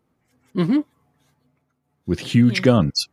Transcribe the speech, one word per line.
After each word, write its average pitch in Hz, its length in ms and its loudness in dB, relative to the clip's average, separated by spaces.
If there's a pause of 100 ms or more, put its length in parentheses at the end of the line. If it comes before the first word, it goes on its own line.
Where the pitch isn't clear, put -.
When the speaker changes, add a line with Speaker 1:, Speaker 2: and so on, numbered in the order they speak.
(560)
Speaker 1:
Mm-hmm. 190 240 0 (1300)
Speaker 2:
with 90 120 -4
huge 120 380 2
Speaker 3:
Yeah. - 60 -6
Speaker 2:
guns. 110 500 0